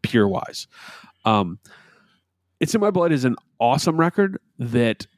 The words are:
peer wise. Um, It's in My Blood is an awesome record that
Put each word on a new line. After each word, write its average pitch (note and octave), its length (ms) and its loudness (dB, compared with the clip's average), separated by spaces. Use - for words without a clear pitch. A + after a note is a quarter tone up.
peer A2 240 2
wise. - 400 -6
Um, G#2 320 2
It's D#3 160 -2
in A3 60 -2
My G#3 100 2
Blood F3 200 0
is C3 140 0
an B2 100 0
awesome C3+ 380 0
record F#3+ 420 0
that A#2+ 480 -2